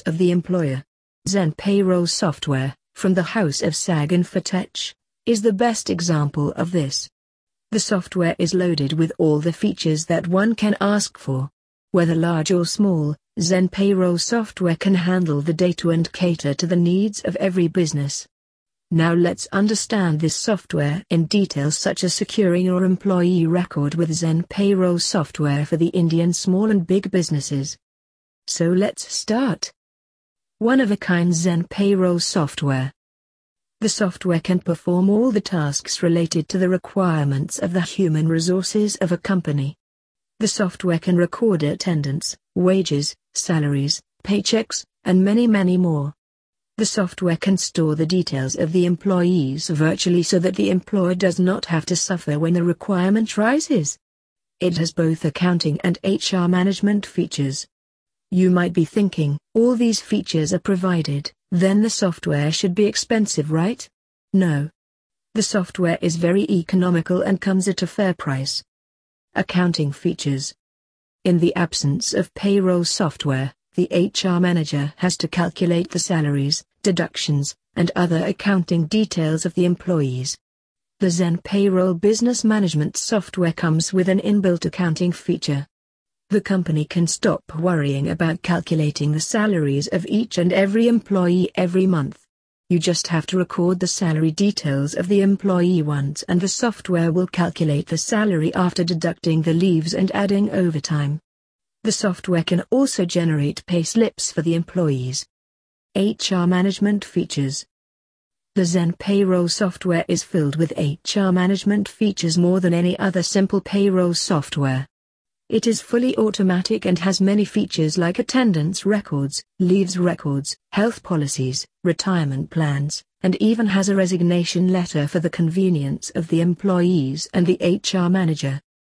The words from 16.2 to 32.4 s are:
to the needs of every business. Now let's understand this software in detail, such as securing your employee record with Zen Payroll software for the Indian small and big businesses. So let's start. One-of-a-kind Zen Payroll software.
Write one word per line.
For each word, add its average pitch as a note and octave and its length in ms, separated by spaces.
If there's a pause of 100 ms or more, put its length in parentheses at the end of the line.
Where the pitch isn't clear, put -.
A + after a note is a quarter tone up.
to - 100
the F3 120
needs F#3+ 460
of F3 140
every F#3 300
business. D3+ 580 (680)
Now E3 220
let's F3 360
understand G3+ 720
this D#3 160
software E3 760
in E3 160
detail, D#3 460
such - 320
as F3 100
securing F#3 500
your F#3 200
employee F3+ 640
record E3 480
with E3 160
Zen E3 320
Payroll F#3 560
software D3 680
for E3+ 100
the E3 120
Indian E3+ 440
small G3 380
and F#3+ 160
big F#3+ 240
businesses. D3 680 (680)
So E3+ 220
let's F#3 440
start. A3+ 600 (880)
One-of-a-kind G3+ 760
Zen E3+ 300
Payroll F#3 560
software. C#3 720 (880)